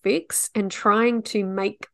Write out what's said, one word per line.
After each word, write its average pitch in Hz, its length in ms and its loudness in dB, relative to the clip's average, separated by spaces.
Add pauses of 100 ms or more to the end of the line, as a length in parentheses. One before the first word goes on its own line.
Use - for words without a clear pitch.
fix - 520 -2
and 196 140 0
trying 226 540 2
to 202 220 -2
make 196 480 -4